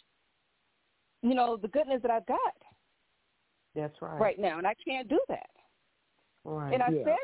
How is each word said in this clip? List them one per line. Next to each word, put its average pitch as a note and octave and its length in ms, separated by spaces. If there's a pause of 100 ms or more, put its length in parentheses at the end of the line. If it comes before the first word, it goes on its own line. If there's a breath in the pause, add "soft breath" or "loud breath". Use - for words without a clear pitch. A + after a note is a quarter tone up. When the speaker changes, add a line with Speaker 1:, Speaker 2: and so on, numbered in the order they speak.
(1200)
Speaker 1:
you A#3+ 120
know, A#3+ 220
the G3+ 120
goodness C4+ 340
that A#3+ 80
I've A3+ 160
got G#4 280 (1200)
Speaker 2:
That's D3+ 260
right. E3 200
Speaker 1:
right G#3 180
now, E3+ 200
and E3+ 80
I G#3+ 80
can't C4 340
do D4+ 200
that. - 220 (920)
Speaker 2:
Right. D3+ 280
Speaker 1:
And B3+ 100
I B3 80
Speaker 3:
Yeah, D3 140
Speaker 1:
said D4+ 200